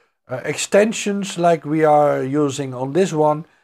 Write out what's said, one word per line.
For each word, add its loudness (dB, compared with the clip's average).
uh, -10
extensions -2
like 2
we -2
are 4
using -2
on -6
this 0
one, 0